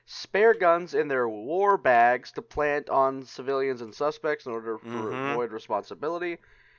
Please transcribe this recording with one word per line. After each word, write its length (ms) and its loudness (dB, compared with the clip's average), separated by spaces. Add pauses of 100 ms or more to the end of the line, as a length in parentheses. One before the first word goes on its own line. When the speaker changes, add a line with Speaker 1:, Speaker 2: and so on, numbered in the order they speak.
Speaker 1:
spare 500 2
guns 400 2
in 120 0
their 220 0
war 480 2
bags 560 4
to 80 -10
plant 480 -4
on 340 0
civilians 580 -4
and 140 -12
suspects 520 -4
in 40 -6
order 280 -6
to 60 -20
Speaker 2:
Mm-hmm. 460 -6
Speaker 1:
avoid 200 -4
responsibility. 840 -6 (420)